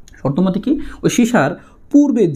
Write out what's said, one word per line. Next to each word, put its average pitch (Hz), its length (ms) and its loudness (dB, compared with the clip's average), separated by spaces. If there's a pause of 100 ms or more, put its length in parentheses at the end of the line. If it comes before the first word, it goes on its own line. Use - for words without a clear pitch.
(200)
শর্ত 143 260 -6
মতে 190 200 -2
কি? 262 60 0 (320)
ওই 160 120 0
সীসার 226 360 2 (400)
পূর্বের 247 440 2